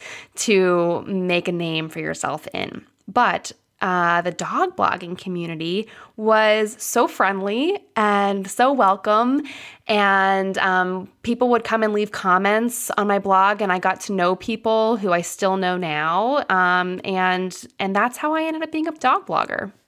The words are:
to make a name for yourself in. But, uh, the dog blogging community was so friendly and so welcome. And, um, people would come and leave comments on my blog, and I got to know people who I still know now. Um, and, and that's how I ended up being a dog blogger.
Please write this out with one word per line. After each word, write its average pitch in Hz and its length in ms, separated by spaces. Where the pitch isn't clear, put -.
to 175 680
make 180 420
a 180 40
name 165 360
for 160 120
yourself 156 540
in. - 300
But, 196 440
uh, 175 400
the 175 100
dog 285 440
blogging 180 420
community 170 720
was 214 600
so 240 300
friendly 214 720
and 202 520
so 247 240
welcome. 226 720
And, 190 720
um, 185 500
people 240 260
would 233 140
come 226 180
and 220 100
leave 208 200
comments 202 800
on 208 160
my 202 100
blog, 196 420
and 202 120
I 185 80
got 185 220
to - 120
know 185 220
people 220 640
who 196 160
I 175 80
still 190 360
know 180 200
now. 180 720
Um, 180 540
and, 185 600
and 196 160
that's 233 220
how 302 180
I 320 80
ended 320 180
up 320 100
being 320 160
a 320 40
dog 311 340
blogger. - 460